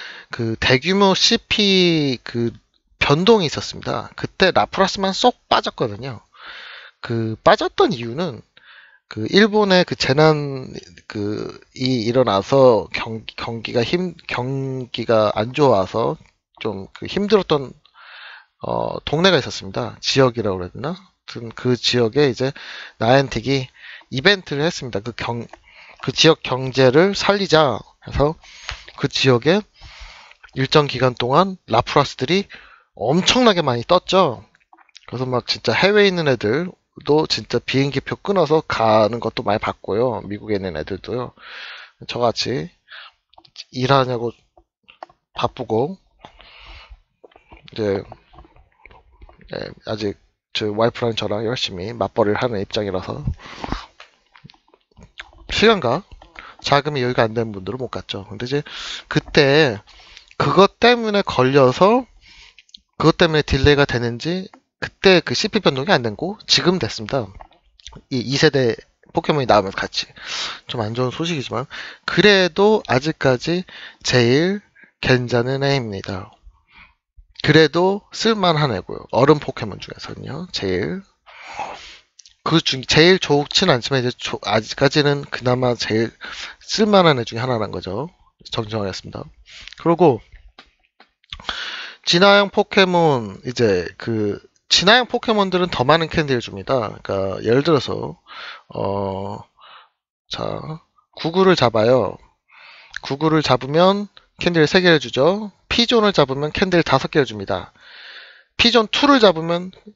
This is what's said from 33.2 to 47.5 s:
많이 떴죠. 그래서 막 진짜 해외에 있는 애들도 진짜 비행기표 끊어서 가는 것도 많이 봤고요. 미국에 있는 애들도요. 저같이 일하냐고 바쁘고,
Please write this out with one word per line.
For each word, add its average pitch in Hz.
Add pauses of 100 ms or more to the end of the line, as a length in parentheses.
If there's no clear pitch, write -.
많이 120
떴죠. 180 (640)
그래서 123
막 123
진짜 113
해외에 202
있는 175
애들도 143
진짜 113
비행기표 135
끊어서 160
가는 110
것도 113
많이 107
봤고요. 107
미국에 107
있는 92
애들도요. 98 (760)
저같이 120 (1000)
일하냐고 127 (1040)
바쁘고, 123 (1800)